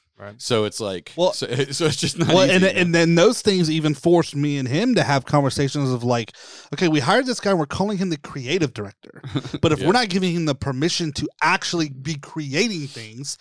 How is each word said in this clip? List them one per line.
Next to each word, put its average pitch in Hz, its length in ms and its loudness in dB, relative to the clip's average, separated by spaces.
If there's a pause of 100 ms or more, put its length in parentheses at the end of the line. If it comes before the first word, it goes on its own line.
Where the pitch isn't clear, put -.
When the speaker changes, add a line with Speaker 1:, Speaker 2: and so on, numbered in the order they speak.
(180)
Speaker 1:
Right. 104 220 -20
Speaker 2:
So 110 260 0
it's 101 140 -6
like, 95 360 -8
Speaker 3:
Well, 175 180 2
Speaker 2:
so, - 140 -6
<laughs> 135 240 -2
so 151 160 -2
it's 143 80 0
just - 240 -4
not 165 80 2
Speaker 3:
well, 175 180 6
Speaker 2:
easy, 190 80 4
Speaker 3:
and, 185 100 4
Speaker 2:
you 190 100 4
know? - 60 0
Speaker 3:
and 175 160 2
then 165 200 4
those 202 260 6
things 180 300 2
even 156 240 0
forced 170 400 2
me 143 240 -2
and 131 80 -4
him 196 280 0
to 165 80 2
have 139 220 0
conversations 139 680 0
of 120 120 -2
like, 120 300 0 (420)
"Okay, 180 120 2
we 156 120 2
hired 196 260 2
this 247 140 -4
guy, 196 160 0
we're 156 100 0
calling 196 320 -4
him 185 120 -2
the 160 80 -4
creative 139 560 -4
director. - 480 -14 (200)
Speaker 2:
<laughs> - 200 -10
Speaker 3:
But 165 100 4
if 147 80 2
Speaker 2:
Yeah. 95 80 0
Speaker 3:
we're 180 60 6
not 240 160 2
giving 185 260 0
him 170 100 -2
the 147 80 2
permission 143 600 -2
to - 140 -4 (140)
actually 165 480 0
be 135 260 -8
creating 151 720 -4
things, 117 540 -14